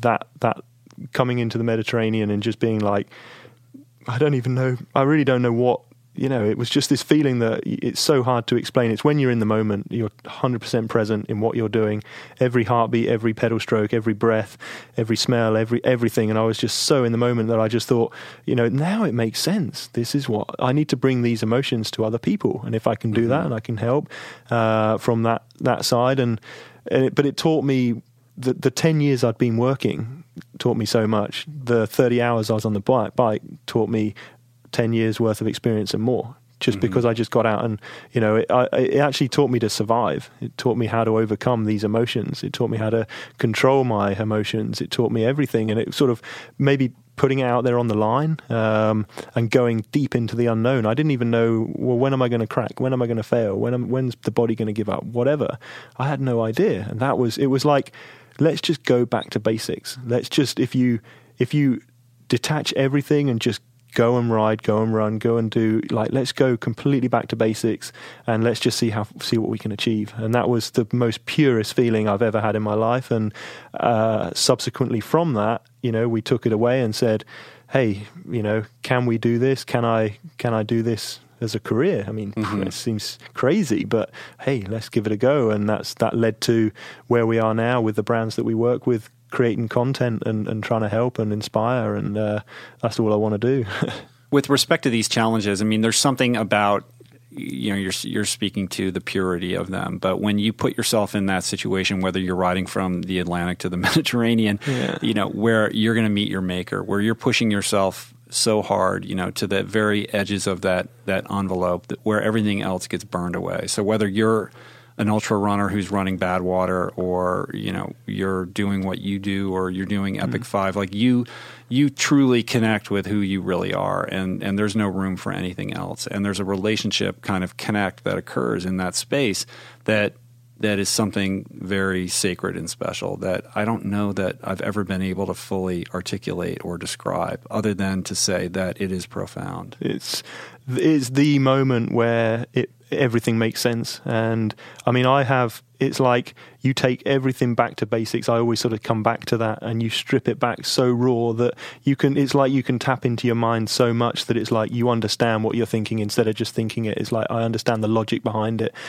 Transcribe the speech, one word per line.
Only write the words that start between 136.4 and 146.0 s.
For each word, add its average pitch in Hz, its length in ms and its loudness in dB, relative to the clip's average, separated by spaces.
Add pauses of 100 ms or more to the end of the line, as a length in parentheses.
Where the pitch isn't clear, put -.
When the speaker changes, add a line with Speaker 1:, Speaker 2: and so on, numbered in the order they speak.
Speaker 2:
or 87 120 -6
describe, 87 760 -6
other 107 200 -2
than 95 300 -2
to 95 140 -8
say 90 320 -2
that 90 320 -4
it 95 100 -4
is 92 160 -6
profound. 92 720 -10
Speaker 1:
It's, - 460 -6 (420)
it's 135 440 2
the 143 280 4
moment 135 540 2
where 117 600 2
it, - 180 -2 (200)
everything 120 480 2
makes 113 220 0
sense. 117 460 -2
And, 113 480 0 (320)
I 123 60 4
mean, 127 120 4
I 135 180 4
have, 123 400 0 (160)
it's - 220 0